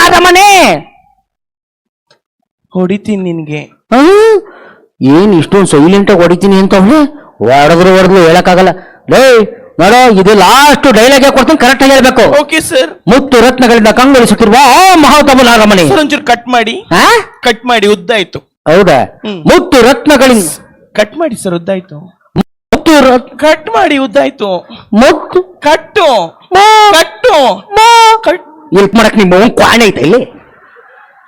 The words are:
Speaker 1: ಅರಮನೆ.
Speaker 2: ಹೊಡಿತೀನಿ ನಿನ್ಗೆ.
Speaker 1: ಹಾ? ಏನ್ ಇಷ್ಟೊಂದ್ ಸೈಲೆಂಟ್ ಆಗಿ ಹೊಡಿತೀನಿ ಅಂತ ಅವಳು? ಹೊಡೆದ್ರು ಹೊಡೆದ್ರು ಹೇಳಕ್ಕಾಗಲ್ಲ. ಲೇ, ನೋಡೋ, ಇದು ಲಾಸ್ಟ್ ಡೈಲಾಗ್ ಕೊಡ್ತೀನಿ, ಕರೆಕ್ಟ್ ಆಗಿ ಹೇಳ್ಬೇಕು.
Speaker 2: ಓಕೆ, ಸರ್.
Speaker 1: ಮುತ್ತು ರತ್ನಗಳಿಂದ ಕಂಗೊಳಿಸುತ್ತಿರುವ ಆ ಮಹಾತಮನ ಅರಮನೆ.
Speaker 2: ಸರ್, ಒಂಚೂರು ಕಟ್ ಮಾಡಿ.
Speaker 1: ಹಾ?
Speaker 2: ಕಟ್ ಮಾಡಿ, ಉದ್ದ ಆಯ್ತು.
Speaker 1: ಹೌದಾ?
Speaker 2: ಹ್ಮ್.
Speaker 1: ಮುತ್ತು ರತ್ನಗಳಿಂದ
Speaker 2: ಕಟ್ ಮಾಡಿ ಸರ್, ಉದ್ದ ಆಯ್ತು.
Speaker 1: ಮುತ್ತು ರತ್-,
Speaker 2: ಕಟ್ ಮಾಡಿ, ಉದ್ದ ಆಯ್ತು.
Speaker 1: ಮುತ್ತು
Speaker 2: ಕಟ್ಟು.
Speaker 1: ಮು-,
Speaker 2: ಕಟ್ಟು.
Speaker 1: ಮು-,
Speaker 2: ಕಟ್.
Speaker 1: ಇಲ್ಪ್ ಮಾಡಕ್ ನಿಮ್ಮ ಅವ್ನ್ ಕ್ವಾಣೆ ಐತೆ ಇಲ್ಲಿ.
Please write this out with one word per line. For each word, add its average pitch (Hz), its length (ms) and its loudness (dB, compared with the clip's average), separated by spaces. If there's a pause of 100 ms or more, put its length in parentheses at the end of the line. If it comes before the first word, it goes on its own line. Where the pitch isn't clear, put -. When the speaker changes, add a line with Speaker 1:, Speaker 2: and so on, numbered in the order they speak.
Speaker 1:
ಅರಮನೆ. 359 720 2 (2000)
Speaker 2:
ಹೊಡಿತೀನಿ 196 480 -6
ನಿನ್ಗೆ. 156 380 -10 (320)
Speaker 1:
ಹಾ? 247 80 2 (1000)
ಏನ್ 170 340 2
ಇಷ್ಟೊಂದ್ 180 340 0
ಸೈಲೆಂಟ್ 185 420 2
ಆಗಿ 185 100 2
ಹೊಡಿತೀನಿ 185 360 0
ಅಂತ 190 180 0
ಅವಳು? 233 300 2 (340)
ಹೊಡೆದ್ರು 151 580 2
ಹೊಡೆದ್ರು 185 300 2
ಹೇಳಕ್ಕಾಗಲ್ಲ. 180 420 2 (420)
ಲೇ, 233 460 2 (240)
ನೋಡೋ, 220 400 2
ಇದು 196 140 2
ಲಾಸ್ಟ್ 277 580 2
ಡೈಲಾಗ್ 262 400 2
ಕೊಡ್ತೀನಿ, 269 260 0
ಕರೆಕ್ಟ್ 247 240 0
ಆಗಿ 269 100 2
ಹೇಳ್ಬೇಕು. 262 480 2
Speaker 2:
ಓಕೆ, 311 200 -4
ಸರ್. - 480 -6
Speaker 1:
ಮುತ್ತು 254 320 0
ರತ್ನಗಳಿಂದ 233 480 0
ಕಂಗೊಳಿಸುತ್ತಿರುವ 233 680 2
ಆ 285 400 4
ಮಹಾತಮನ 277 580 2
ಅರಮನೆ. 208 360 2
Speaker 2:
ಸರ್, - 100 0
ಒಂಚೂರು 294 260 -4
ಕಟ್ 240 240 -4
ಮಾಡಿ. 240 320 -4
Speaker 1:
ಹಾ? 370 400 0 (220)
Speaker 2:
ಕಟ್ 240 240 -6
ಮಾಡಿ, 226 200 -2
ಉದ್ದ 202 240 -2
ಆಯ್ತು. 196 280 -6
Speaker 1:
ಹೌದಾ? 165 640 -2
Speaker 2:
ಹ್ಮ್. 190 380 -12
Speaker 1:
ಮುತ್ತು 254 420 0
ರತ್ನಗಳಿಂದ 262 600 0 (520)
Speaker 2:
ಕಟ್ 214 220 -6
ಮಾಡಿ 311 200 -6
ಸರ್, 185 180 -8
ಉದ್ದ 170 140 -10
ಆಯ್ತು. 180 520 -12 (160)
Speaker 1:
ಮುತ್ತು - 640 -2
ರತ್-, 254 380 -2
Speaker 2:
ಕಟ್ 311 320 -4
ಮಾಡಿ, 349 280 -2
ಉದ್ದ 262 180 -6
ಆಯ್ತು. 214 520 -6 (240)
Speaker 1:
ಮುತ್ತು 302 680 -2
Speaker 2:
ಕಟ್ಟು. 294 680 -2
Speaker 1:
ಮು-, 415 640 0
Speaker 2:
ಕಟ್ಟು. 330 520 -2 (100)
Speaker 1:
ಮು-, 440 680 0
Speaker 2:
ಕಟ್. - 560 -8
Speaker 1:
ಇಲ್ಪ್ 196 160 0
ಮಾಡಕ್ 214 220 0
ನಿಮ್ಮ 185 180 2
ಅವ್ನ್ 214 160 2
ಕ್ವಾಣೆ 226 340 0
ಐತೆ 196 160 -2
ಇಲ್ಲಿ. 202 220 0 (1040)